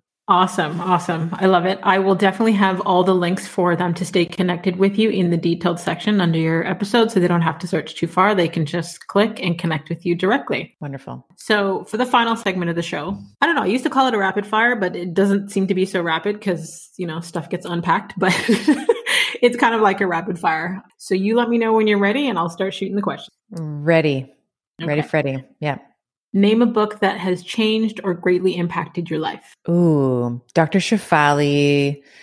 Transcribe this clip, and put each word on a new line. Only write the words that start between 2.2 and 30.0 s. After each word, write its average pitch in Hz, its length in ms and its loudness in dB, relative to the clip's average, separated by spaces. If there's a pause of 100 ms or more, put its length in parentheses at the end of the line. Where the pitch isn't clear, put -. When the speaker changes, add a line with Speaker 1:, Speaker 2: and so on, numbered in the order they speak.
Speaker 1:
have 190 260 2
all 180 240 2
the 190 100 4
links 180 320 0
for 175 300 0
them 175 180 -2
to 180 100 -6
stay 175 220 0
connected 180 480 -2
with 196 240 0
you 220 100 4
in 180 220 0
the 170 60 2
detailed 170 420 0
section 190 420 0
under 165 160 2
your 160 300 0
episode. 220 460 0
So 190 80 4
they 175 80 2
don't 170 140 2
have 160 180 -2
to 170 80 -8
search - 260 -4
too 170 140 -4
far. 196 260 2
They 175 140 2
can 165 180 -2
just 170 400 -8
click 226 340 0
and 170 160 -2
connect 160 320 -4
with 165 160 -8
you 175 120 0
directly. 185 640 -2
Speaker 2:
Wonderful. 135 440 -12 (120)
Speaker 1:
So 196 480 -2
for - 120 -10
the 247 80 0
final 233 300 2
segment 185 360 -2
of 165 40 -2
the 170 80 -2
show, 165 340 -6 (240)
I 277 60 4
don't 330 80 2
know, 254 80 0
I 196 40 -2
used 240 180 0
to 285 60 0
call 269 180 2
it 233 60 0
a 208 40 0
rapid 196 300 -2
fire, 233 260 2
but 185 220 -4
it 175 180 -8
doesn't 202 360 2
seem 190 180 -2
to 190 80 0
be 185 100 2
so 185 160 -4
rapid 170 380 -2
'cause, 160 560 -6
you 180 100 -8
know, 165 140 -6
stuff 165 280 -8
gets 175 160 -6
unpacked, 175 540 -2
but 185 160 2 (140)
<laughs> - 0 - (920)
it's 240 160 4
kind 233 200 2
of 220 40 0
like 196 200 4
a 196 80 2
rapid 175 320 -4
fire. 175 420 -2 (160)
So - 160 -4
you 202 220 2
let 240 120 2
me 233 80 0
know 226 160 2
when 220 140 4
you're 208 140 2
ready 240 280 2
and 202 80 -2
I'll 170 140 -2
start 190 240 -4
shooting 190 220 -6
the 208 60 -2
questions. - 280 -6 (200)
Speaker 2:
Ready. 151 800 0 (480)
Ready, 151 220 -2
Speaker 1:
Okay. - 60 -6
Speaker 2:
Freddie. 139 360 -2 (160)
Yeah. 147 180 -4 (540)
Speaker 1:
Name 208 280 4
a 240 60 4
book 214 340 0
that 190 180 0
has 180 240 -4
changed 220 600 -2
or 190 80 -2
greatly 180 440 0
impacted 170 520 -4
your 156 120 -4
life. - 340 -10 (160)
Speaker 2:
Ooh, 135 720 2 (100)